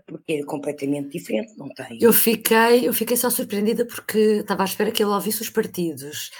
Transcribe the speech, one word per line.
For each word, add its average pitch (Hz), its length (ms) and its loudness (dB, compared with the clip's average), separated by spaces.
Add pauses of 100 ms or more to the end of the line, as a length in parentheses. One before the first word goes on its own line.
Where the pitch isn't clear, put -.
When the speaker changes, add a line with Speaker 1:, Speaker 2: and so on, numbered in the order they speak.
Speaker 1:
porque 160 280 -8
é 147 100 -2
completamente 143 720 -6
diferente, - 400 -6
não 139 120 -14
tem. 226 320 -14
Speaker 2:
Eu 226 100 8
fiquei, 226 760 4
eu 226 60 0
fiquei 226 220 -2
só 247 140 2
surpreendida 233 560 -2
porque 214 560 2
estava 196 220 -2
à - 20 -2
espera 208 260 -2
que - 100 0
ele 208 100 2
ouvisse 202 300 -2
os - 80 -8
partidos. 160 920 -6